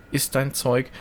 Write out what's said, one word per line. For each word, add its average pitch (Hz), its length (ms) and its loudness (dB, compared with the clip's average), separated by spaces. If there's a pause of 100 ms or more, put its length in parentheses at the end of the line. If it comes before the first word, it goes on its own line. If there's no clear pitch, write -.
(120)
isst - 240 0
dein 135 180 0
Zeug, 127 480 2